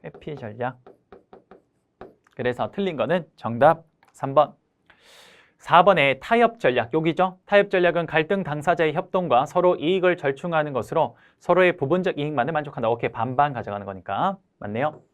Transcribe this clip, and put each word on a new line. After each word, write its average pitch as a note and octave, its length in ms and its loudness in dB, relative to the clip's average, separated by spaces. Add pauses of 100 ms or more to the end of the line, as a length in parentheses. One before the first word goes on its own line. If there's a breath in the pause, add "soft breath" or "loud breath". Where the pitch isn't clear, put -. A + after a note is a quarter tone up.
회피 D#3 320 -14
전략. A#2+ 420 -8 (1600)
그래서 B2 380 -4
틀린 F#3+ 240 -6
거는 D3 300 -2 (100)
정답 C3+ 480 0 (280)
삼 C3+ 220 -8
번. C#3+ 180 4 (1040 soft breath)
사 E3+ 240 4
번의 D3 380 4
타협 A#3 400 0
전략, B2 320 0
여기죠. E3 540 0
타협 G3+ 240 4
전략은 F3 360 2
갈등 D#3+ 380 0
당사자의 D#3 480 0
협동과 D3+ 540 0
서로 F3+ 300 2
이익을 F3 400 0
절충하는 D3+ 560 -4
것으로 C3+ 440 -2 (220 soft breath)
서로의 F3 380 2
부분적 E3+ 420 -2
이익만을 C#3+ 340 -2
만족한다. C#3+ 380 -4
오케이, A#2 200 -2
반반 C3 420 0
가져가는 G2+ 340 -8
거니까. G2 500 -6 (220)
맞네요. B2 420 -6 (140)